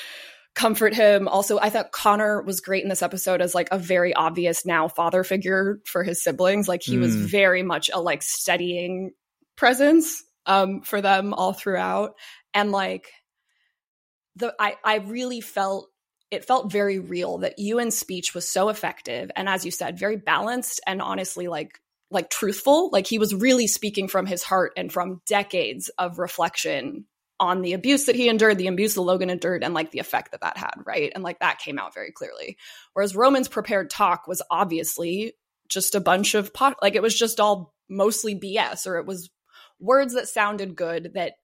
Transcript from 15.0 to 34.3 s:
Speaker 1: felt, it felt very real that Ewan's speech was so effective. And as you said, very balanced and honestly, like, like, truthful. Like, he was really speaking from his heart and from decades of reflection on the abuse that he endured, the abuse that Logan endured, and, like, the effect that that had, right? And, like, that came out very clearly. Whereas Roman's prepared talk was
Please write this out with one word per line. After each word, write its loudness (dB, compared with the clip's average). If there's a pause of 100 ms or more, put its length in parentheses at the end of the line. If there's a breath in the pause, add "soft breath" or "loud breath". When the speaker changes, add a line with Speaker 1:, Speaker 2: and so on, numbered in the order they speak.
Speaker 1:
felt, -4 (400)
it -8
felt 2
very 0
real -4
that -4
Ewan's -2
speech -6
was -6
so 2
effective. -6
And -4
as -2
you -6
said, -6
very -2
balanced -2
and -4
honestly, -6
like, -8 (300)
like, -2
truthful. 2
Like, 2
he -2
was 0
really 4
speaking -2
from 0
his -4
heart 0
and -6
from -6
decades -2 (100)
of -4
reflection -4 (340)
on 2
the -2
abuse 2
that 4
he 4
endured, 6
the -2
abuse 0
that 0
Logan 2
endured, -2
and, -2
like, -4
the -8
effect -4
that -12
that -4
had, -8 (120)
right? -4
And, -10
like, -8
that -2
came -10
out -10
very -14
clearly. -14 (360 loud breath)
Whereas -2
Roman's 4
prepared -2
talk 0
was -6